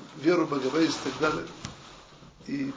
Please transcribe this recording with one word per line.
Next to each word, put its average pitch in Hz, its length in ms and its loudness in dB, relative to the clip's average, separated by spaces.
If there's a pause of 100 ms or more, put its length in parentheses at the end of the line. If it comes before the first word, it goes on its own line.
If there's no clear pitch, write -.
(180)
веру, 160 280 4
богобоязнь 143 480 2
и - 160 -4
так 123 100 -8
далее, 143 280 0 (960)
и 139 320 -4